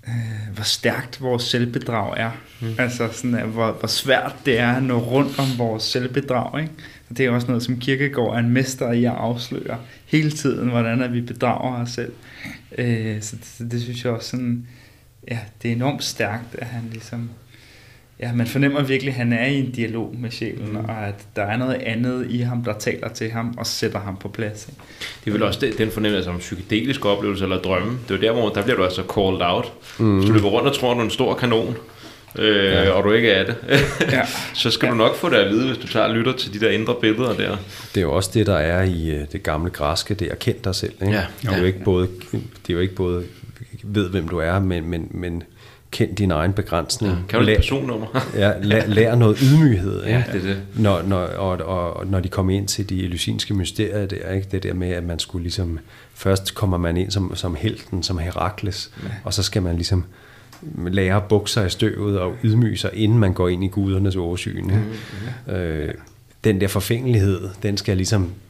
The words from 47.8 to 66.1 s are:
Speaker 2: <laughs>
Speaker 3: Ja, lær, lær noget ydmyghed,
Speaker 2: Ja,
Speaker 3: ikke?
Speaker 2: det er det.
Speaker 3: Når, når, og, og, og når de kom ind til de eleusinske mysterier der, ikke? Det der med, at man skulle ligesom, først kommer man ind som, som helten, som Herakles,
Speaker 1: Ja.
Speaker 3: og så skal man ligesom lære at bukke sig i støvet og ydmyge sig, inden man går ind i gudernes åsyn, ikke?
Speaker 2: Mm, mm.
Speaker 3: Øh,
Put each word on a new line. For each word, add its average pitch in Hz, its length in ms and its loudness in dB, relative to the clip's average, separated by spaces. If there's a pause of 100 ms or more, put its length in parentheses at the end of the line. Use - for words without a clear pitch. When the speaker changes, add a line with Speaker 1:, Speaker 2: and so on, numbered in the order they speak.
Speaker 2:
<laughs> - 80 -4
Speaker 3:
Ja, 104 160 6 (100)
lær, 104 240 4
lær 110 280 6
noget 113 280 6
ydmyghed, 120 600 6
Speaker 2:
Ja, 110 140 2
Speaker 3:
ikke? 123 140 0
Speaker 2:
det 95 180 -2
er 98 40 2
det. 95 80 -6 (120)
Speaker 3:
Når, 101 280 4
når, 95 160 2
og, 90 420 -2
og, 87 360 -2
og 90 100 -6
når 95 140 2
de 90 80 -2
kom 95 220 2
ind 98 180 0
til 98 200 -4
de 92 160 -2
eleusinske 101 500 -2
mysterier 101 520 -2
der, 87 260 -8
ikke? 98 200 -2
Det 95 100 -2
der 95 120 -2
med, 90 160 -2
at 87 140 -2
man 85 140 -4
skulle - 240 -6
ligesom, 85 360 -4 (360)
først 95 400 0
kommer 95 240 2
man 85 180 2
ind 95 140 0
som, 95 260 -2
som 87 180 -4
helten, 95 480 -4
som 92 160 -2
Herakles, 87 720 -4 (140)
Speaker 1:
Ja. 98 40 -6 (160)
Speaker 3:
og 90 100 -4
så 101 80 0
skal 98 200 0
man 85 120 0
ligesom 85 300 2 (840)
lære 95 280 4
at 101 60 2
bukke 101 280 2
sig 101 160 2
i 87 40 2
støvet 101 480 0
og 90 160 -2 (100)
ydmyge 110 320 4
sig, - 180 -2
inden 110 240 4
man 95 140 4
går 92 160 2
ind 90 160 0
i 95 40 0
gudernes 95 480 2
åsyn, 92 400 -4
ikke? 92 120 -4 (760)
Speaker 2:
Mm, 95 60 -6
mm. - 60 -
Speaker 3:
Øh, 78 360 -2 (500)